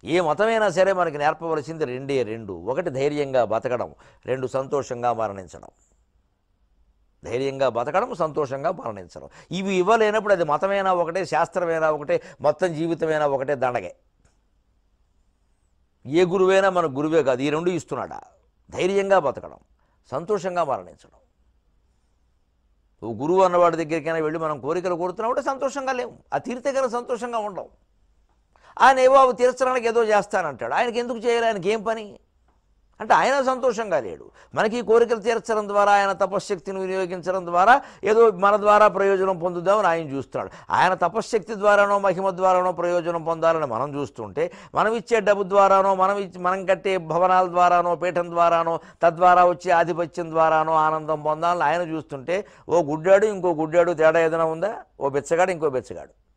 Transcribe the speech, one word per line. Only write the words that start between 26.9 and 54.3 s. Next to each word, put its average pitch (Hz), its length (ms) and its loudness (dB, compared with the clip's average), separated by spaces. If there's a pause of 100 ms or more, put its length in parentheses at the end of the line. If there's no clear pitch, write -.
సంతోషంగా 240 480 -6
ఉండవు. 208 500 -10 (920)
ఆయన 262 180 6
ఏవో 254 160 6
అవి 262 180 8
తీర్చడానికి 254 560 0
ఏదో 226 160 2
చేస్తానంటాడు. 175 680 -2
ఆయనకి 226 240 -2
ఎందుకు 240 200 -6
చేయాలి? 233 280 0
ఆయనకి 202 240 -2
ఏం 220 120 -2
పని? 220 360 -8 (840)
అంటే 220 140 2
ఆయన 240 280 2
సంతోషంగా 233 580 -2
లేడు. 76 300 -12 (240)
మనకి 208 240 0
ఈ 240 40 -4
కోరికలు 226 380 2
తీర్చడం 214 480 -2
ద్వారా, 202 240 4
ఆయన 196 200 2
తపశ్శక్తిని 190 680 -4
వినియోగించడం 185 680 -4
ద్వారా 196 360 4 (220)
ఏదో 220 260 6
మన 196 260 2
ద్వారా 208 320 6
ప్రయోజనం 190 500 0
పొందుదామని 180 480 0
ఆయన 165 220 0
చూస్తున్నాడు. 131 420 -6 (200)
ఆయన 165 240 2
తపశ్శక్తి 202 600 -2
ద్వారానో, 202 440 4
మహిమ 190 320 0
ద్వారానో 185 420 2
ప్రయోజనం 170 520 -2
పొందాలని 165 420 0
మనం 131 280 -4
చూస్తుంటే, 131 580 -6 (220)
మనం 190 180 0
ఇచ్చే 226 280 -2
డబ్బు 202 220 2
ద్వారానో, 196 520 4
మనం 190 240 0
ఇచ్చే, 180 220 -10
మనం 185 260 -2
కట్టే 190 320 0
భవనాల 180 480 2
ద్వారానో, 175 500 2
పీఠం 175 340 -4
ద్వారానో, 170 500 2 (220)
తద్వారా 175 420 6
వచ్చే 180 280 2
ఆధిపత్యం 170 580 -2
ద్వారానో 160 440 2
ఆనందం 156 480 0
పొందాలని 160 420 -2
ఆయన 160 160 0
చూస్తుంటే, 160 680 -6 (220)
ఓ 170 140 2
గుడ్డాడు, 160 440 2
ఇంకో 180 280 0
గుడ్డాడు 160 380 0
తేడా 160 280 4
ఏదైనా 165 240 0